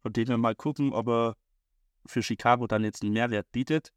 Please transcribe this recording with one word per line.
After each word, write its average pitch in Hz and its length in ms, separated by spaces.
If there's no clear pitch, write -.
Von 107 120
dem 117 160
wir 120 100
mal 117 160
gucken, 143 380
ob 117 160
er 117 280
für - 160
Chicago 120 440
dann 107 180
jetzt 107 180
einen 104 100
Mehrwert 110 400
bietet. 151 440